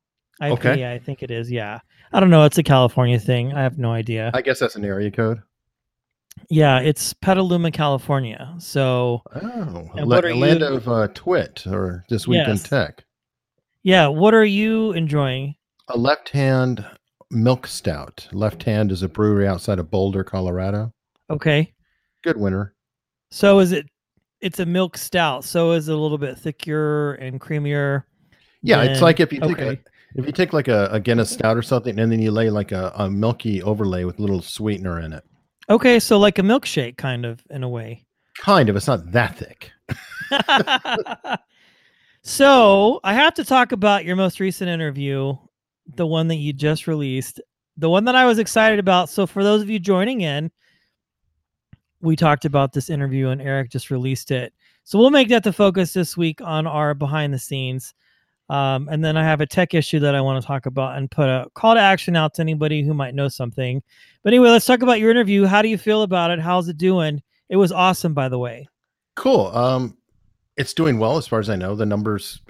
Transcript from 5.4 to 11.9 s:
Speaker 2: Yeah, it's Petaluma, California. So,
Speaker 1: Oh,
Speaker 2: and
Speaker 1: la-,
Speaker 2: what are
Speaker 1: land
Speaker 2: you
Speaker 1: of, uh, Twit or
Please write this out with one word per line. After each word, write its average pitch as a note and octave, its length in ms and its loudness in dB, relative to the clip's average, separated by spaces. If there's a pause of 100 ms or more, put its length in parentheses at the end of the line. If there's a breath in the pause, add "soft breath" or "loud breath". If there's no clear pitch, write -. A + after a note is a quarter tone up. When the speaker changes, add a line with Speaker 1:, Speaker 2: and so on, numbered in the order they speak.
Speaker 2:
Yeah, D3 320 4
it's D3 320 -2
Petaluma, F3+ 580 0
California. C#3 880 -4
So, B2 640 -2 (120)
Speaker 1:
Oh, C#3 60 -12 (560)
Speaker 2:
and - 120 -4
Speaker 1:
la-, B2 100 6
Speaker 2:
what - 80 4
are A#2 100 -2
Speaker 1:
land C#3+ 240 4
Speaker 2:
you D#3 80 0
Speaker 1:
of, B2+ 220 -4
uh, A2+ 240 2
Twit - 540 -4
or F#2 420 -4